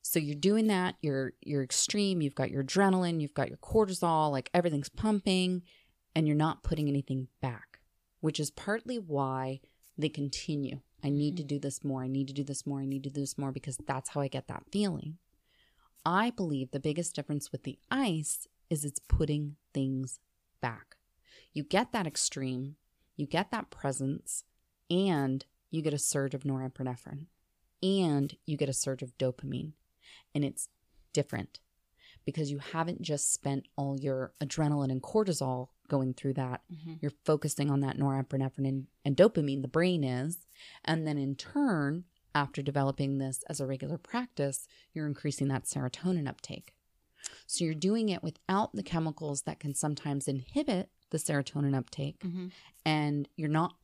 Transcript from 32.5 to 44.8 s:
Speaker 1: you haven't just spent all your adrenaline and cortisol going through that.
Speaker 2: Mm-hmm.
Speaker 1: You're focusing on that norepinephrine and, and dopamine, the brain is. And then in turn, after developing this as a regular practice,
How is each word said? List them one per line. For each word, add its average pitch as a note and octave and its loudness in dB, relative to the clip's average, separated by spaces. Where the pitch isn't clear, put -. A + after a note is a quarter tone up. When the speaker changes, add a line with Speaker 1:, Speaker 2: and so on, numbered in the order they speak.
Speaker 1:
you C#3+ -4
haven't E3 -4
just D3+ 0
spent C#3 0
all C#3 -2
your C3 -2
adrenaline D3 2
and C3 0
cortisol C3+ 0
going C3 2
through C3+ -2
that. C3 -2
Speaker 2:
Mm-hmm. D#3+ -12
Speaker 1:
You're C#3+ -2
focusing D3 2
on C#3 4
that C3+ 0
norepinephrine C3+ 0
and, C3+ -2
and C#3+ 4
dopamine, C#3+ 6
the C3 -4
brain E3+ 2
is. C3 -2
And D#3 0
then D3 0
in C#3 0
turn, F3 0
after C#3+ 2
developing C#3 2
this C3+ -4
as D3+ -6
a C#3 0
regular C#3 -4
practice, D#3 -4